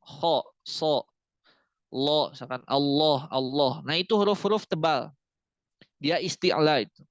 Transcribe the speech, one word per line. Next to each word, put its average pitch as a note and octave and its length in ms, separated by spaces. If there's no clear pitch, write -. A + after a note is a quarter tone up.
ho, D3 380
so, D3+ 420
lo, D3 400
misalkan B2+ 380
Allah, C#3+ 640
Allah. C3 420
Nah, C#3+ 120
itu F#3+ 180
huruf-huruf G3+ 540
tebal. D#3 420
Dia D#3 220
isti'la D3+ 640
itu. - 260